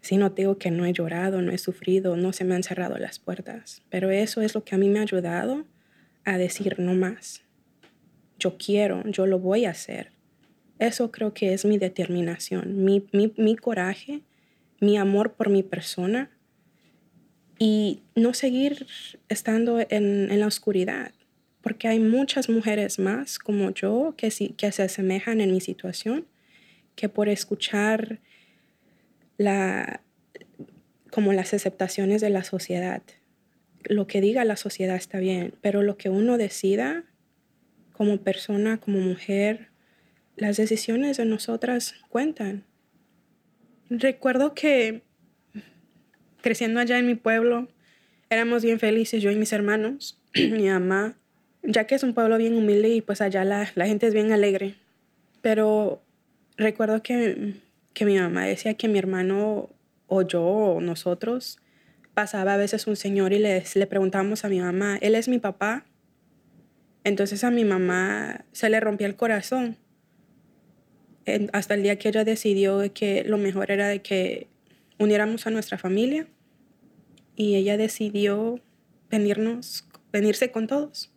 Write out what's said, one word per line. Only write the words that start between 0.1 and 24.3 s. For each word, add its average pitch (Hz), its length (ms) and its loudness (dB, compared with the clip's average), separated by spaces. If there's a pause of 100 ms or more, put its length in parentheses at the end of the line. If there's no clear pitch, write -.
no 196 160 4
te 196 100 -4
digo 196 140 2
que 180 140 -4
no 175 160 0
he 180 60 0
llorado, 180 500 -2
no 175 100 -2
he 180 60 -4
sufrido, 185 580 -2
no 185 160 0
se 190 120 -6
me 185 100 0
han 185 80 -2
cerrado 175 340 -6
las - 220 -10
puertas, - 720 -12
pero 190 200 -2
eso 214 300 0
es 214 140 -2
lo 214 100 -4
que - 100 -8
a 190 40 2
mí 196 100 4
me 208 120 2
ha - 20 0
ayudado 202 640 -4 (580)
a 190 140 -2
decir, 180 400 -4
"No 180 160 0
más. 185 480 -4 (960)
Yo - 180 -4
quiero, 202 500 0
yo 190 200 0
lo 190 120 2
voy 196 260 0
a 190 60 -2
hacer". - 420 -12 (680)
Eso 233 320 0
creo 214 240 -4
que 190 180 0
es 196 140 -2
mi 208 100 4
determinación, 180 1080 -2
mi, 196 280 4
mi, 214 240 2
mi 220 200 4
coraje, 220 680 -4 (580)
mi 208 160 4
amor 202 380 2
por 208 160 0
mi 196 120 4
persona 190 680 -4 (1300)
y 214 420 2 (140)
no 233 180 4
seguir 269 540 0 (420)
estando 233 500 0
en, 202 520 2
en 202 100 4
la 208 60 2
oscuridad, 196 680 -2 (480)
porque 220 260 -6
hay 226 140 4
muchas 254 480 2
mujeres 214 500 0
más 214 400 -2
como 202 340 -2
yo 240 440 -2
que 220 140 -2